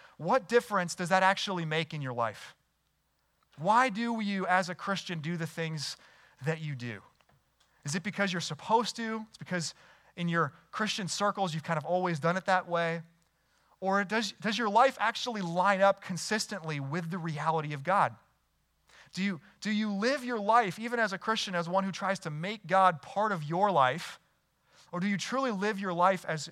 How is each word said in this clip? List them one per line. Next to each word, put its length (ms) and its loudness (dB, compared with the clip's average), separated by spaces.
what 300 0
difference 480 2
does 140 -4
that 120 6
actually 440 2
make 280 -2
in 80 -6
your 120 -6
life? 420 -4
Why 320 4
do 320 -2
you, 260 -2
as 220 2
a 60 -8
Christian, 440 -4
do 160 -4
the 120 -4
things 500 -6
that 160 -2
you 140 -6
do? 260 -8
Is 100 -6
it 100 -4
because 280 -2
you're 100 -2
supposed 540 0
to? 340 -6
It's 80 -20
because 360 -6
in 140 -2
your 240 0
Christian 360 -4
circles, 460 0
you've 100 -6
kind 140 -2
of 80 -4
always 340 0
done 180 2
it 80 -4
that 240 2
way? 320 0
Or 220 2
does, 380 -2
does 160 0
your 120 0
life 300 6
actually 420 -2
line 400 2
up 200 6
consistently 800 -4
with 320 -4
the 60 -4
reality 560 -2
of 100 -8
God? 320 2
Do 80 -6
you, 180 -2
do 80 -6
you 220 0
live 320 0
your 160 -4
life, 400 4
even 200 -2
as 140 2
a 40 -4
Christian, 360 -2
as 160 0
one 140 2
who 80 -2
tries 280 -2
to 100 -8
make 360 -6
God 360 6
part 300 0
of 120 -2
your 260 2
life? 500 2
Or 80 -6
do 80 0
you 100 0
truly 340 -2
live 280 -2
your 140 -4
life 340 4
as 240 -6